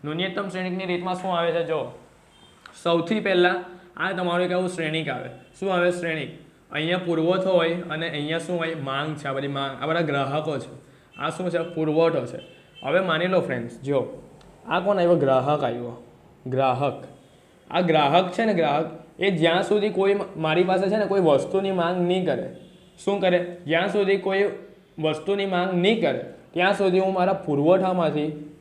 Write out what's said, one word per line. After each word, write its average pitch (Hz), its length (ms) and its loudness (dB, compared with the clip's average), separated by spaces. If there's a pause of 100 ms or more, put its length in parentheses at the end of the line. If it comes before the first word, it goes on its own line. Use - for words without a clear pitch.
ન્યૂનતમ 185 440 -4
શ્રેણિકની 185 360 -6
રીતમાં 180 300 -4
શું 180 240 -2
આવે 170 140 0
છે? 170 120 0
જો 156 340 -4 (840)
સૌથી 170 380 2
પહેલાં 180 440 4 (320)
આ 185 160 -2
તમારું 175 320 0
એક 180 80 0
આવું 180 160 0
શ્રેણિક 160 400 -2
આવે. 123 200 -6 (320)
શું 190 140 0
આવે 175 160 4
શ્રેણિક? 165 380 -4 (440)
અહીંયા 165 260 0
પુરવઠો 180 520 0
હોય 170 240 4 (160)
અને 160 200 -4
અહીંયા 151 280 -4
શું 170 200 -4
હોય? 160 160 -2
માંગ 143 420 -4
છે. 143 120 -8
આ 135 40 -4
બધી 139 160 -4
માંગ, 139 340 -4
આ 139 40 -4
બધા 165 140 0
ગ્રાહકો 147 580 -2
છે. 120 100 -10 (520)
આ 151 100 -2
શું 180 200 -4
છે? 170 80 -2
પુરવઠો 156 680 0
છે. - 100 -12 (460)
હવે 151 180 2
માની 175 260 0
લો 180 140 4
ફ્રેન્ડ્સ, 120 400 -6
જો 135 420 -2 (460)
આ 175 120 0
કોણ 196 160 0
આવ્યો? 175 200 4
ગ્રાહક 135 480 2
આવ્યો. 120 400 -6 (420)
ગ્રાહક. 127 580 0 (680)
આ 175 100 2
ગ્રાહક 165 520 4
છે 233 120 0
ને, 214 100 2
ગ્રાહક, 160 320 0 (320)
એ 196 120 2
જ્યાં 165 320 2
સુધી 208 260 2
કોઈ 196 260 2
મ-, 202 60 -2 (160)
મારી 160 280 2
પાસે 185 240 2
છે 208 80 2
ને 208 100 0
કોઈ 196 140 2
વસ્તુની 190 520 2
માંગ 180 260 0
નહીં 180 280 0
કરે. 113 300 -4 (480)
શું 202 160 0
કરે? 180 360 0 (100)
જ્યાં 175 260 2
સુધી 196 240 2
કોઈ 190 340 0 (480)
વસ્તુની 170 480 -2
માંગ 185 260 0
નહીં 180 280 4
કરે 143 240 0 (280)
ત્યાં 185 220 2
સુધી 190 240 2
હું 190 160 2
મારા 180 180 2
પુરવઠામાંથી 156 1300 0